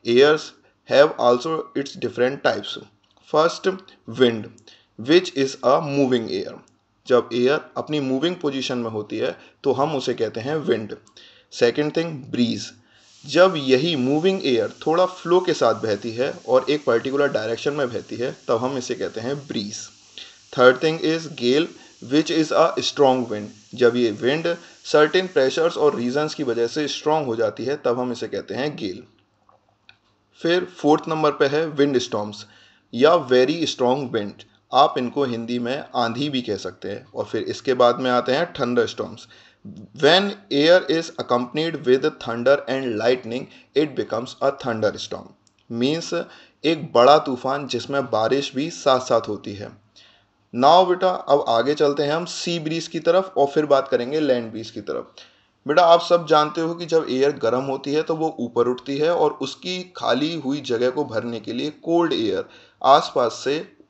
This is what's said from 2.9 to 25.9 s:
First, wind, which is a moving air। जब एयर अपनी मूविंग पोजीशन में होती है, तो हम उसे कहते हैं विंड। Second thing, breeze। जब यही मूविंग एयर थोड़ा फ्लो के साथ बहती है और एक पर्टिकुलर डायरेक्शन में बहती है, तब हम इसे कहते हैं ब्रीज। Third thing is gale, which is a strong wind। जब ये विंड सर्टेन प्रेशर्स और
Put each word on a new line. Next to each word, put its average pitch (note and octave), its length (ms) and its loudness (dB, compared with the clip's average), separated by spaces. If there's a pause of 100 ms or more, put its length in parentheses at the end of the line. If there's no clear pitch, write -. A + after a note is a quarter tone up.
First, F3 420 0 (440)
wind, A2+ 240 2 (580)
which E3+ 320 2
is C3+ 300 -2
a C#3 160 4
moving C3+ 500 0
air। - 220 -6 (540)
जब B2 260 4
एयर B2+ 280 2 (160)
अपनी D3 240 -4
मूविंग C3+ 360 -2
पोजीशन C3+ 420 -4
में A#2 120 -4
होती G#2+ 280 -8
है, A#2+ 200 -4 (260)
तो C#3 80 2
हम C#3+ 240 0
उसे B2 180 -4
कहते A2 260 -4
हैं C#3+ 160 -6
विंड। A2+ 400 -4 (560)
Second C#3+ 380 2
thing, E3 220 -4 (180)
breeze। A#2 320 -2 (640)
जब E3+ 300 4
यही C#3 400 2
मूविंग D#3 500 0
एयर A#2 220 0 (180)
थोड़ा F3 200 2
फ्लो F3+ 340 2
के F3 140 0
साथ A2+ 200 2
बहती G#2+ 380 -4
है C#3+ 360 -4
और C3 220 4
एक D3 140 0
पर्टिकुलर C3+ 440 0
डायरेक्शन A2+ 440 -4
में C#3+ 160 -2
बहती A2+ 280 -10
है, C3 200 -6 (120)
तब B2 80 2
हम C3 220 -2
इसे B2 160 -6
कहते F#2+ 260 -8
हैं C3 160 -6
ब्रीज। A#2 520 -10 (720)
Third B2+ 220 8
thing D#3+ 240 -2
is D#3+ 160 0 (220)
gale, C#3 240 2 (480)
which D#3+ 300 2
is D3+ 80 -6
a D#3+ 160 4 (100)
strong B2+ 480 2
wind। G#2+ 200 -8 (280)
जब A#2+ 220 4
ये A#2+ 140 2
विंड D3+ 460 -2 (280)
सर्टेन D#3 420 4
प्रेशर्स E3+ 500 0
और C#3+ 200 2